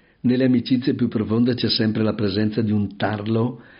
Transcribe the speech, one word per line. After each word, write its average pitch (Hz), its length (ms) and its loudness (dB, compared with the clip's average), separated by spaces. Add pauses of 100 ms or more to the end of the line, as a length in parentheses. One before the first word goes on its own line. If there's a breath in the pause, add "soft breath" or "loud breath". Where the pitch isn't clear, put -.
(200 soft breath)
nelle 127 240 2
amicizie 127 500 2
più 120 140 0
profonde 113 460 0
c'è 120 140 -2
sempre 110 340 0
la 107 120 0
presenza 107 480 0
di 107 100 0
un 101 240 -2
tarlo 110 680 -2 (180 loud breath)